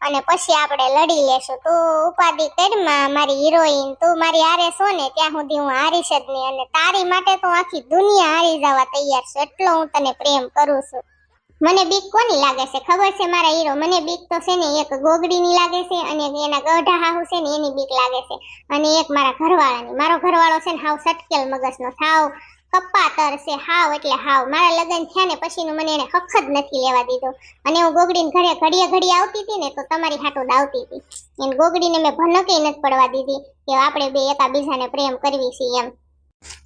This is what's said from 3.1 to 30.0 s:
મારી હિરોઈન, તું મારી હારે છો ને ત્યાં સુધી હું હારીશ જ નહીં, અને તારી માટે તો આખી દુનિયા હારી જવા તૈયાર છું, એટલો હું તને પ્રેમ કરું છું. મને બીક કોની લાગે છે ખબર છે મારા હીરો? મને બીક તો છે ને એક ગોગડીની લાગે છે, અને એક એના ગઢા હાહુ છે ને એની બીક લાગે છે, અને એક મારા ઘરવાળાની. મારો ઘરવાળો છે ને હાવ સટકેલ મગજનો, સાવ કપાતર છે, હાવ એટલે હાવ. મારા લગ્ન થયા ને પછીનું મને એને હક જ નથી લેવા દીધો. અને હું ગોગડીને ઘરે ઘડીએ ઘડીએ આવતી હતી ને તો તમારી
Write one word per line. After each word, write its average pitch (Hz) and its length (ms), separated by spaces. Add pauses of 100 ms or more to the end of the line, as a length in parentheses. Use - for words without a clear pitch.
મારી 285 320
હિરોઈન, 294 500
તું 339 240
મારી 330 220
હારે 339 300
છો 392 160
ને 339 220
ત્યાં 311 220
સુધી 302 280
હું 285 140
હારીશ 320 400
જ 277 160
નહીં, 262 200
અને 269 160
તારી 359 400
માટે 370 320
તો 381 120
આખી 349 320
દુનિયા 349 540
હારી 330 240
જવા 277 260
તૈયાર 277 380
છું, - 200
એટલો 349 280
હું 320 180
તને 285 240
પ્રેમ 277 360
કરું 285 340
છું. 254 200 (600)
મને 359 220
બીક 381 280
કોની 427 280
લાગે 262 260
છે 269 120
ખબર 370 320
છે 381 160
મારા 349 220
હીરો? 311 260
મને 339 260
બીક 339 200 (100)
તો 339 80
છે 359 180
ને 302 240
એક - 100 (120)
ગોગડીની 349 520
લાગે 349 300
છે, 349 260
અને 302 160
એક 277 80 (120)
એના 285 140
ગઢા 320 320
હાહુ 339 320
છે 349 160
ને 294 160
એની 302 140
બીક 269 220
લાગે 254 280
છે, - 160 (340)
અને 302 300
એક 311 100
મારા 277 220
ઘરવાળાની. 269 600
મારો 302 260
ઘરવાળો 330 400
છે 339 140
ને 311 100
હાવ 302 140
સટકેલ 302 540
મગજનો, 254 400
સાવ 302 400 (420)
કપાતર 339 640
છે, 285 200
હાવ 330 360
એટલે 294 180
હાવ. 262 380
મારા 330 220
લગ્ન 339 340
થયા 381 200
ને 349 100
પછીનું 320 420
મને 311 180
એને 294 80 (120)
હક 359 280
જ - 80
નથી 285 360
લેવા 254 160
દીધો. 254 280 (340)
અને 320 160
હું 330 140
ગોગડીને 349 360
ઘરે 349 240
ઘડીએ 349 320
ઘડીએ 359 260
આવતી 392 260
હતી 415 200
ને 285 120
તો 277 120
તમારી 320 340